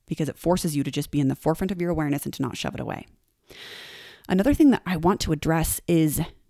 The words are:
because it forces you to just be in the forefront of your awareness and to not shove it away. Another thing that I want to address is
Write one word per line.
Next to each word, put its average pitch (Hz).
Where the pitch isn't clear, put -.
because 151
it -
forces 170
you 143
to 139
just 143
be 143
in 135
the 139
forefront 170
of 180
your 175
awareness 147
and -
to -
not 123
shove -
it 123
away. 117
Another 208
thing 294
that -
I 180
want 175
to 175
address 156
is 160